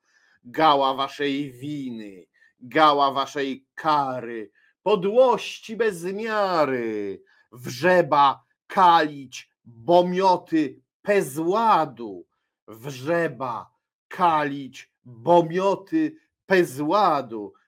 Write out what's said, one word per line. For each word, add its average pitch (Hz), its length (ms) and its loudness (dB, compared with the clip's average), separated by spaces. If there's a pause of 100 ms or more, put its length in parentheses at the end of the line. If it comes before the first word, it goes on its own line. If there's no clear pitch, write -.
(440)
Gała 139 500 2
waszej 139 580 -6
winy, 120 720 -12 (340)
gała 143 520 2
waszej 135 640 -6
kary, 127 760 -4 (320)
podłości 214 920 0
bez 196 280 -4
miary. 151 1160 -4 (300)
Wrzeba 139 920 2 (220)
kalić, 156 840 2 (140)
bo 120 420 2
mioty 180 760 0 (220)
pezładu. 160 1200 -2 (420)
Wrzeba 127 1000 -6 (380)
kalić, 147 840 -2 (140)
bo 123 380 4
mioty 165 760 -2 (300)
pezładu, 147 1080 0 (160)